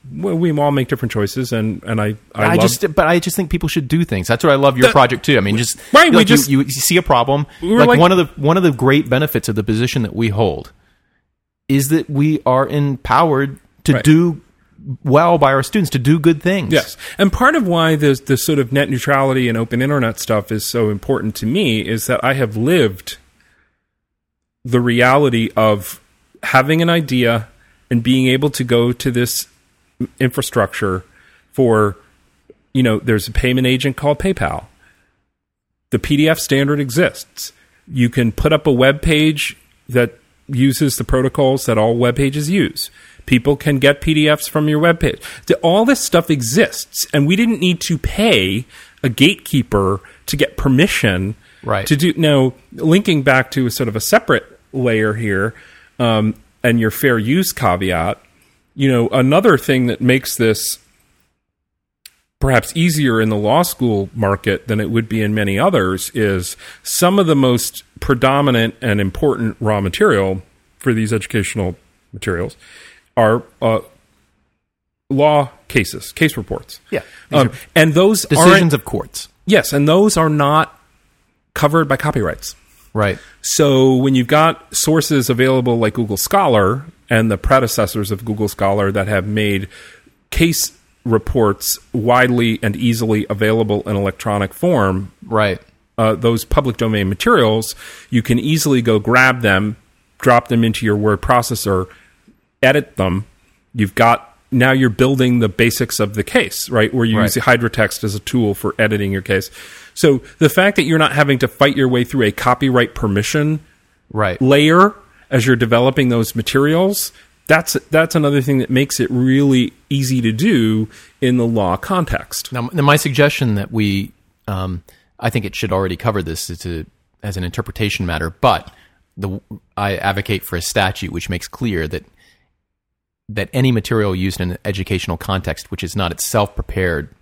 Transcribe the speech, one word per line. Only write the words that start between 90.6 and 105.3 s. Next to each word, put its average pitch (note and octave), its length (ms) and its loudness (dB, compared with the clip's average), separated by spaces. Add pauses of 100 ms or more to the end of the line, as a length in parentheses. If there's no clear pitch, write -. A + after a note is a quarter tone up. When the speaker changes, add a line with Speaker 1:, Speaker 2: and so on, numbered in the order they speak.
Speaker 1:
reports A2 720 -2 (140)
widely A#2+ 720 0
and G#2 140 -2
easily A2+ 520 0
available G#2+ 600 -2
in G#2 80 -2
electronic G2 580 -4
form, G2 560 0 (160)
Speaker 2:
Right. G#2 340 -2 (380)
Speaker 1:
uh, A2 160 2
those A#2 300 -2
public C3 320 0
domain G#2+ 320 -2
materials, A2+ 640 0 (340)
you A#2+ 140 0
can A#2+ 160 0
easily C#3+ 440 0
go A2+ 160 2
grab B2 440 2
them, G#2 340 0 (420)
drop A#2+ 300 2
them A#2 160 2
into A2+ 220 -2
your G#2 100 2
word G#2 240 0
processor, G#2 680 -2 (760)
edit C#3+ 340 0
them. F#2+ 280 -2 (500)
You've G#2+ 220 -2
got, A#2 400 2 (160)
now B2+ 200 2
you're C3 180 2
building B2+ 500 2